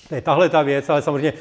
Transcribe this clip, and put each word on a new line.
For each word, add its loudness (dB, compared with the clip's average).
to -8
je -6
tahle 2
ta 2
věc, -2
ale 2
samozřejmě -2